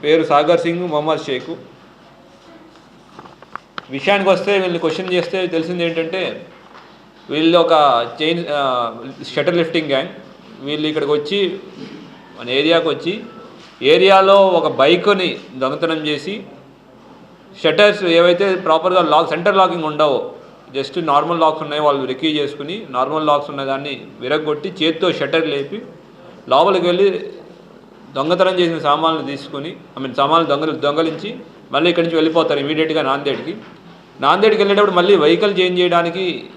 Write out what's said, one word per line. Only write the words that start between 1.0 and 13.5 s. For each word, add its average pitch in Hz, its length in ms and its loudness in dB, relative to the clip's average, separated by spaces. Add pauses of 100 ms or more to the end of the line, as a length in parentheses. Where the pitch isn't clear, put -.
షేక్. 131 300 -8 (2500)
విషయానికి 190 400 0
వస్తే, 185 220 2
వీళ్ళని 185 260 0
క్వశ్చన్ 175 340 -4
చేస్తే 180 340 -2
తెలిసింది 170 380 -4
ఏంటంటే, 165 640 -6 (840)
వీళ్ళు 165 280 4
ఒక 165 140 4 (500)
చైన్, 170 280 -2
ఆ, 127 440 -2 (420)
షట్టర్ 151 200 0
లిఫ్టింగ్ 165 320 -2
గ్యాంగ్. 139 200 -2 (520)
వీళ్ళు 151 280 -4
ఇక్కడికి 151 240 -2
వచ్చి, 175 480 -2 (800)
మన 120 100 -10
ఏరియాకి 160 380 2
వచ్చి, 170 360 -6 (580)